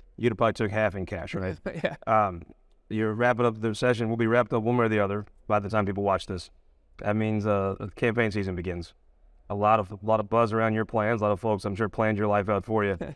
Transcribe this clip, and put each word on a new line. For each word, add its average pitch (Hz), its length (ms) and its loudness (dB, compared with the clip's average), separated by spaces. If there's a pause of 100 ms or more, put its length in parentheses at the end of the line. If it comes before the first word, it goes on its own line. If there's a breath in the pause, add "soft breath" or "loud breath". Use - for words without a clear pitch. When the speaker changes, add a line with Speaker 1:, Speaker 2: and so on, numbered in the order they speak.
(160)
Speaker 1:
you'd 117 160 0
have 104 60 -4
probably 113 160 2
took 107 180 -2
half 107 240 0
in 95 100 -6
cash, 92 300 -8
right? 92 300 -4
Speaker 2:
<laughs> - 180 -6
Yeah. - 120 -4 (120)
Speaker 1:
Um, 101 360 0 (460)
you're 107 240 0
wrapping 120 320 2
up 110 140 0
the 110 160 -2
session. 120 320 0
We'll 113 80 -2
be 113 120 2
wrapped 120 260 2
up 113 100 0
one 120 140 2
way 117 80 4
or 110 40 2
the 107 100 2
other 101 260 0 (220)
by 107 120 2
the 101 100 -4
time 107 160 0
people 101 180 -2
watch 95 220 0
this. 92 240 -8 (500)
That 104 180 -2
means, 107 280 0
uh, 98 340 0
the 104 100 -8
campaign 113 420 0
season 95 240 -4
begins. 87 380 -8 (560)
A 98 60 -6
lot 107 260 4
of, 95 100 -8
a 101 100 -12
lot 110 200 2
of 101 80 -10
buzz 113 240 2
around 113 220 2
your 110 100 0
plans. 110 340 0
A 107 60 0
lot 104 60 2
of 98 100 -2
folks, 107 240 0
I'm 101 100 -4
sure, 104 140 0
planned 110 280 0
your 107 100 0
life 104 200 2
out 101 160 0
for 110 220 0
you. 95 120 0 (180)